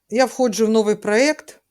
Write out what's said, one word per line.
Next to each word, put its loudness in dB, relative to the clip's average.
Я 2
входжу -2
в -2
новий 0
проєкт -2